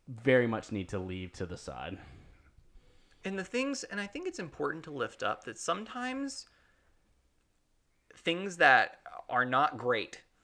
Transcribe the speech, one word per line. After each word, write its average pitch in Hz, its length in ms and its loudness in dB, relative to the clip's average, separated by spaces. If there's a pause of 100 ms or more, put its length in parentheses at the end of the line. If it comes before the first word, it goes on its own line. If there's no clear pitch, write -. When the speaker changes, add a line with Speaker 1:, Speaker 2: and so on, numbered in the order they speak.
Speaker 1:
very 123 400 4
much 110 240 -2
need 98 160 -2
to 104 100 -4
leave 92 360 -6
to 95 120 -6
the 85 120 -8
side?" 73 400 -10 (1300)
Speaker 2:
And 196 120 -4
the 190 60 -4
things, 262 400 -2
and 202 160 -8
I 202 80 -6
think 311 180 -8
it's 359 140 -6
important 147 460 -4
to 160 60 -12
lift 123 300 -4
up 107 220 -2
that 117 140 -10
sometimes 247 880 -4 (1700)
things 175 400 -2
that 135 440 8 (300)
are 123 140 2
not 127 340 2
great 113 440 0 (220)